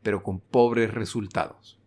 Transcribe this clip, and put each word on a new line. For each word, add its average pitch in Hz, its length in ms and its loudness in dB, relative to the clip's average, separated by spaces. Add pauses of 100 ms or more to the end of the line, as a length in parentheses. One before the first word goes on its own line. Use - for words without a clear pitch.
pero 101 220 -2
con 95 160 -4
pobres 117 520 2
resultados. - 960 -6